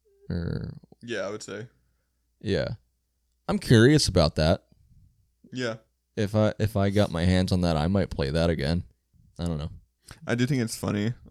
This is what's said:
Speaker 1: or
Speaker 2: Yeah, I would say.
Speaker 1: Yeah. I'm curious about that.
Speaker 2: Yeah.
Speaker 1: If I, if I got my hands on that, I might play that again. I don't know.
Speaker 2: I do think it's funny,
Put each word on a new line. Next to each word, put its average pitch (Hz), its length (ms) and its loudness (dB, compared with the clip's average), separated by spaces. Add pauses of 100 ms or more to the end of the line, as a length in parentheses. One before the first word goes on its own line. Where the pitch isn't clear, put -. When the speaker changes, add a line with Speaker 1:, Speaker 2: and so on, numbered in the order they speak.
(300)
Speaker 1:
or - 420 -6 (300)
Speaker 2:
Yeah, 117 260 -6
I - 40 -6
would 110 120 -10
say. 107 240 -12 (760)
Speaker 1:
Yeah. 90 280 -2 (800)
I'm 190 120 0
curious 131 480 6
about 85 280 2
that. 80 280 2 (880)
Speaker 2:
Yeah. 123 240 -6 (400)
Speaker 1:
If 104 200 -2
I, 107 240 2
if - 180 -2
I 98 120 2
got 101 220 2
my 82 140 -2
hands 92 260 2
on 92 100 2
that, 85 160 2
I 76 100 0
might 98 220 0
play 69 200 -4
that 82 200 0
again. 82 340 -2 (560)
I 85 60 -6
don't 85 120 -4
know. 78 120 -8 (580)
Speaker 2:
I 117 80 -2
do 123 100 0
think 131 160 -2
it's 110 160 -6
funny, 104 360 -4 (160)